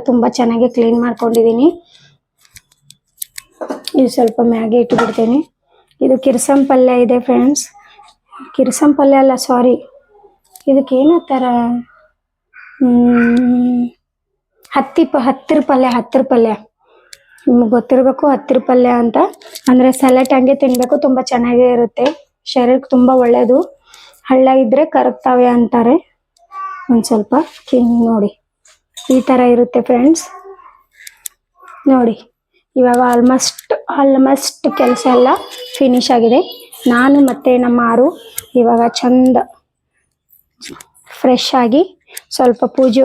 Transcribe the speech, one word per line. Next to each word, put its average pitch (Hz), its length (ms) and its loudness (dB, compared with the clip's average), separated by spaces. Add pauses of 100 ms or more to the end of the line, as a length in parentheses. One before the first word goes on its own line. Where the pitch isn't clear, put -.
ತುಂಬ 240 160 0 (140)
ಚೆನ್ನಾಗಿ 233 380 0
ಕ್ಲೀನ್ 233 280 0
ಮಾಡ್ಕೊಂಡಿದ್ದೀನಿ. 233 600 0 (2250)
ಇದು 262 180 2
ಸ್ವಲ್ಪ 240 240 -2 (120)
ಮ್ಯಾಗೆ 226 320 -2
ಇಟ್ಬಿಡ್ತೀನಿ. 233 540 -2 (640)
ಇದು 262 140 0 (100)
ಕಿರ್ಸಮ್ 277 460 0
ಪಲ್ಯ 254 340 2
ಇದೆ 240 160 0
ಫ್ರೆಂಡ್ಸ್, 247 440 0 (920)
ಕಿರ್ಸಮ್ 285 420 0
ಪಲ್ಯ 277 240 2
ಅಲ್ಲ, 262 120 2 (140)
ಸಾರಿ, 247 260 2 (960)
ಇದಕ್ಕೆ 269 320 0
ಏನಂತಾರ? 302 420 0 (1400)
ಹ್ಮ್, 240 1000 0 (920)
ಹತ್ತಿ 277 300 0
ಪ-, 277 220 -4
ಹತ್ತಿರ 285 420 -2
ಪಲ್ಯ, 262 280 0
ಹತ್ತಿರ 240 260 -2 (100)
ಪಲ್ಯ 226 180 2 (960)
ನಿಮ್ಗೆ 240 240 2
ಗೊತ್ತಿರಬೇಕು, 262 640 0
ಹತ್ತಿರ 269 340 -2
ಪಲ್ಯ 254 240 2 (120)
ಅಂತ. 233 160 -2 (500)
ಅಂದ್ರೆ 254 240 4
ಸ್ಯಾಲಡ್ 262 440 2
ಹಂಗೆ 262 260 2
ತಿನ್ಬೇಕು, 247 320 0 (100)
ತುಂಬ 262 140 0 (120)
ಚೆನ್ನಾಗೇ 240 460 2
ಇರುತ್ತೆ. 240 300 -2 (460)
ಶರೀರಕ್ಕೆ 254 420 0
ತುಂಬ 247 160 4 (120)
ಒಳ್ಳೇದು. 240 340 2 (720)
ಹಳ್ಳ 262 200 2 (140)
ಇದ್ರೆ 262 220 0 (100)
ಕರಗ್ತಾವೆ 254 520 0 (100)
ಅಂತಾರೆ. 240 380 0 (960)
ಒಂದ್ 233 180 0
ಸ್ವಲ್ಪ 214 260 -2 (360)
ಹಿಂಗ್ 240 240 0 (140)
ನೋಡಿ, 208 220 -2 (840)
ಈ 262 40 2 (100)
ಥರ 254 120 2 (140)
ಇರುತ್ತೆ 240 340 0
ಫ್ರೆಂಡ್ಸ್. 262 360 0 (1700)
ನೋಡಿ 240 240 0 (600)
ಇವಾಗ 247 240 2 (140)
almost, 247 540 0 (320)
almost 269 640 0 (160)
ಕೆಲಸ 247 220 0 (140)
ಎಲ್ಲ 247 120 2 (480)
ಫಿನಿಶ್ 254 400 0
ಆಗಿದೆ. 233 240 2 (540)
ನಾನು 262 220 2 (140)
ಮತ್ತೆ 254 220 -2 (120)
ನಮ್ಮ 240 160 0 (120)
ಆರು 240 140 2 (540)
ಇವಾಗ 233 220 2 (180)
ಚಂದ 254 360 2 (1800)
ಫ್ರೆಶ್ 254 300 0 (120)
ಆಗಿ 240 200 2 (540)
ಸ್ವಲ್ಪ 247 260 0 (140)
ಪೂಜೆ 262 280 2